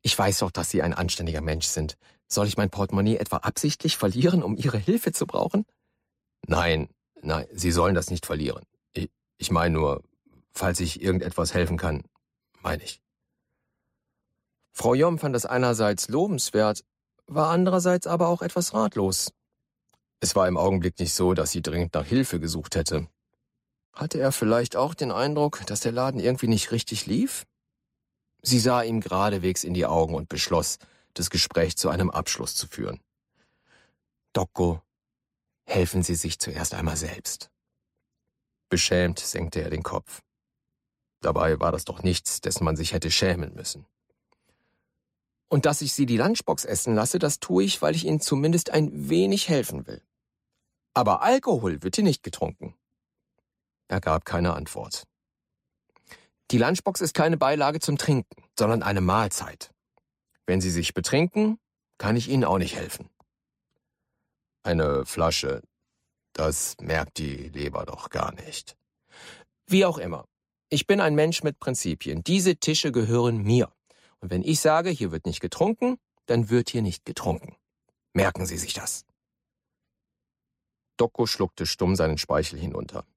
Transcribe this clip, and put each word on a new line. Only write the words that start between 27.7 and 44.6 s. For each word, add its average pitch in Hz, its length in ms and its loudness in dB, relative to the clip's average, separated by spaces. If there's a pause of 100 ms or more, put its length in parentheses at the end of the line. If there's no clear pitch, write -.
Sie 127 160 2
sah 123 240 4
ihm 113 200 -2
geradewegs 95 640 0
in 90 80 -4
die 87 120 2
Augen 80 300 2
und 76 140 -8
beschloss, - 500 -2 (340)
das 87 160 -4
Gespräch 85 460 0
zu 90 140 0
einem 90 200 2
Abschluss - 460 -4
zu - 120 -6
führen. - 340 -8 (1300)
„Dokko, 87 500 0 (840)
helfen 92 380 0
Sie 87 120 0
sich - 240 -4
zuerst - 340 -6
einmal 78 220 -2
selbst.“ - 560 -8 (1160)
Beschämt 90 500 2
senkte 85 420 -6
er - 80 -6
den - 140 -4
Kopf. - 380 -8 (1000)
Dabei 85 400 2
war 82 140 2
das 78 100 -6
doch - 180 -10
nichts, - 380 -2
dessen - 240 -4
man 80 140 0
sich 85 160 -4
hätte 80 180 -2
schämen 87 420 0
müssen. - 320 -12 (1600)